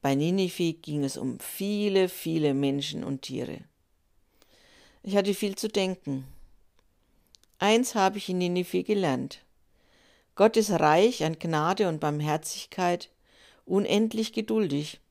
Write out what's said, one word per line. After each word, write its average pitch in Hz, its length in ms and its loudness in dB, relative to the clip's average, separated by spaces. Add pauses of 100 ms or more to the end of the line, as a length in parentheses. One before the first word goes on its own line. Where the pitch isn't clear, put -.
Bei 139 140 2
Ninive 170 580 0
ging 147 300 -4
es 135 140 -4
um - 220 -6
viele, 196 720 0
viele 160 440 0
Menschen 143 500 -2
und 135 180 -6
Tiere. 131 380 -10 (1400)
Ich 196 120 -2
hatte 202 180 4
viel 196 220 -2
zu - 120 -4
denken. 185 580 -2 (1300)
Eins 226 360 2
habe 196 220 2
ich 196 120 -10
in 185 100 -2
Ninive 180 440 -2
gelernt. 143 600 -2 (920)
Gott 220 220 6
ist 214 140 2
reich 170 520 4
an 160 140 -2
Gnade 165 500 0
und 160 120 -2
Barmherzigkeit, 151 1120 -2 (540)
unendlich 214 680 0
geduldig 190 680 -2 (120)